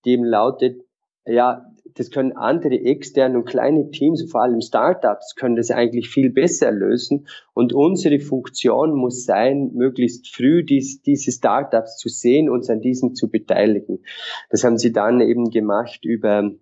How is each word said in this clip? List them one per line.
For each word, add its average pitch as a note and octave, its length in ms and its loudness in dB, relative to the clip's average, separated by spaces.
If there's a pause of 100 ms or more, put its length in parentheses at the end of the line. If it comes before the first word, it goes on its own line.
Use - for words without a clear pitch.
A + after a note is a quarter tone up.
die B2 60 0
eben B2 140 2
lautet, B2 580 0 (440)
ja, A#2+ 380 0 (300)
das - 180 -8
können C3 200 -2
andere C#3 460 0
externe C3 600 0
und A#2 60 -2
kleine C#3+ 460 0
Teams, D#3 400 -2
vor A#2 120 0
allem A#2+ 180 0
Startups, B2 760 -2
können A#2+ 220 -2
das A#2 160 -2
eigentlich A#2+ 360 0
viel C3 220 2
besser D3+ 400 2
lösen. A2+ 560 -2 (280)
Und B2 180 2
unsere D3 480 2
Funktion C3+ 760 0
muss B2+ 300 -2
sein, B2+ 500 0
möglichst A#2+ 580 -2
früh D#3 300 2
dies, - 400 -2
diese C#3 300 0
Startups - 680 -2
zu A#2 100 -8
sehen, C3+ 400 2
uns B2 220 -2
an A2+ 100 0
diesen B2 360 -2
zu A2 120 -4
beteiligen. G#2 680 0 (500)
Das - 140 0
haben A#2 160 2
sie A2+ 140 0
dann A2+ 280 2
eben A#2 300 2
gemacht A2 540 -2
über G#2 580 0